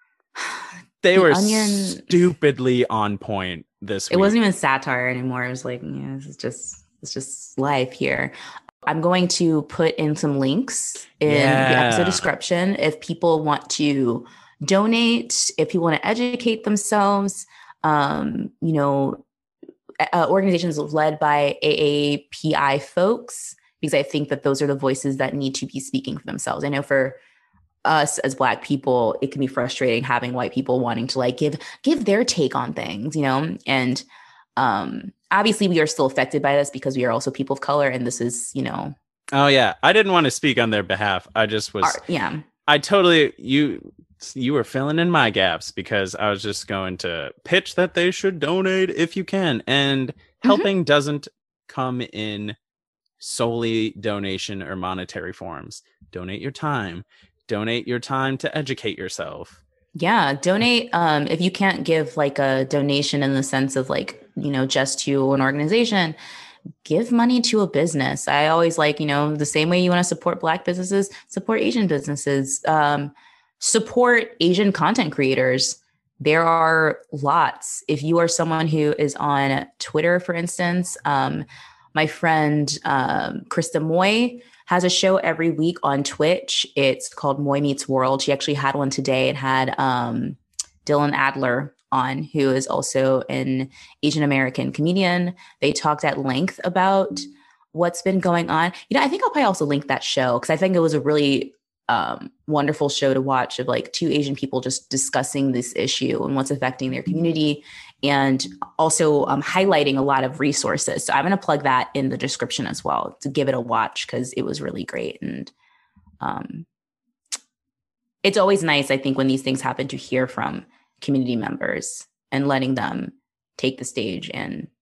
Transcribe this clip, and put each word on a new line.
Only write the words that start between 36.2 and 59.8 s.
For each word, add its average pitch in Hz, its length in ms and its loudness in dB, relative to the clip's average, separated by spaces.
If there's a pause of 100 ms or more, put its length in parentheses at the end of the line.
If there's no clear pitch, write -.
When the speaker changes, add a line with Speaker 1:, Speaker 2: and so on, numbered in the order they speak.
Speaker 1:
by 143 140 2
this 143 140 2
because 135 280 -6
we 127 80 0
are 120 60 0
also 113 200 -2
people 135 240 -4
of 135 60 -8
color, 143 260 2
and 127 180 -2
this 123 160 -4
is, 120 320 -4
you 135 100 -4
know 143 300 -6 (400)
Speaker 2:
Oh, 139 140 6
yeah. 127 260 6 (100)
I 160 100 6
didn't 202 180 4
wanna 160 200 4
speak 135 280 0
on 113 100 2
their 104 140 2
behalf. 95 520 -2
I 113 120 4
just 107 260 -4
was 101 120 -2
Speaker 1:
Our, - 220 -2
yeah. 151 320 -4 (280)
Speaker 2:
I 147 120 6
totally, 175 580 4
you, 131 560 -2 (400)
you 131 200 -2
were 131 100 0
filling 139 360 -2
in 175 120 2
my 139 180 4
gaps 95 420 0
because 98 440 -2
I 104 160 0
was 101 100 -4
just 104 260 -6
going 92 320 -4
to 82 320 -6 (120)
pitch - 320 0
that 180 180 0
they 175 160 2
should 190 300 -2
donate 185 500 0
if 165 260 -2
you 190 80 -2
can. 175 440 0
And 135 420 0 (340)
Speaker 1:
Mm-hmm. 226 40 2
Speaker 2:
helping 196 360 4
doesn't 143 440 2 (400)
come 127 340 -4
in 104 540 -8 (640)
solely 117 800 -2
donation 101 640 -6
or 92 140 -10
monetary 92 580 -8
forms. - 480 -14 (300)
Donate 92 300 -10
your 131 100 -8
time. 107 520 -6 (440)
Donate 113 400 -2
your 120 120 -4
time 135 400 -2
to - 180 -6
educate 131 400 -6
yourself. - 640 -10 (300)